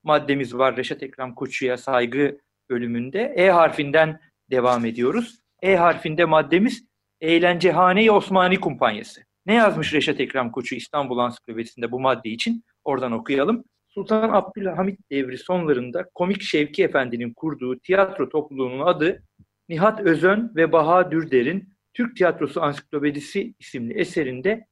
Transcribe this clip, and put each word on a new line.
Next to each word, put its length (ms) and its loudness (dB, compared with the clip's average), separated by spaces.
maddemiz 520 0
var 220 2
Reşat 260 -6
Ekrem 320 -10
Koçu'ya 420 -4
saygı 640 0
bölümünde. 520 -4
E 140 6
harfinden 720 2
devam 340 2
ediyoruz. 540 -2
E 140 4
harfinde 480 2
maddemiz 600 2
Eğlencehane-i 920 4
Osmani 500 4
Kumpanyası. 600 -4
Ne 80 2
yazmış 400 2
Reşat 260 0
Ekrem 300 -2
Koçu 240 -8
İstanbul 440 -6
Ansiklopedisi'nde 760 -6
bu 80 -6
madde 280 -2
için? 360 -4
Oradan 280 -2
okuyalım. 520 -2
Sultan 440 -2
Abdülhamit 680 -2
devri 280 -4
sonlarında 680 -2
Komik 280 -2
Şevki 420 0
Efendi'nin 500 -2
kurduğu 440 -6
tiyatro 500 0
topluluğunun 580 -4
adı 360 0
Nihat 320 0
Özön 560 2
ve 160 2
Baha 380 4
Dürder'in 640 0
Türk 220 -4
Tiyatrosu 460 0
Ansiklopedisi 960 -4
isimli 360 -10
eserinde 760 -2